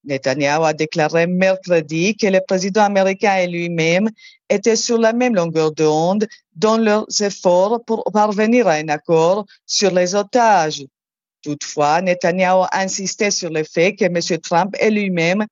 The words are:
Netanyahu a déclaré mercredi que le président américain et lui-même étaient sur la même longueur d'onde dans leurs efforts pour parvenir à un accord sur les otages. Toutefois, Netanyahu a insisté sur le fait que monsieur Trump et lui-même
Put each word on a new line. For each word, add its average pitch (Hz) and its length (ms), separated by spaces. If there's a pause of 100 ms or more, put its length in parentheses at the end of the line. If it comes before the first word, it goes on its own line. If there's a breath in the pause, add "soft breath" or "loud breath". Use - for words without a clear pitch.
Netanyahu 139 600
a 156 100
déclaré 160 520
mercredi 180 880
que 220 120
le 185 200
président 196 360
américain 196 540
et 180 100
lui-même 170 640 (400 loud breath)
étaient 208 260
sur 233 240
la 226 140
même 247 200
longueur 160 380
d'onde 160 560 (280 loud breath)
dans 214 220
leurs 214 300 (160)
efforts 196 600
pour 226 200 (100)
parvenir 214 540
à 165 60
un 156 160
accord 170 560 (200 soft breath)
sur - 240
les 180 240
otages. 196 720 (560)
Toutefois, 151 600
Netanyahu 185 720
a 190 100
insisté 196 500
sur 175 180
le 196 140
fait 196 320
que 196 120
monsieur 170 300
Trump 180 420
et 214 120
lui-même 190 600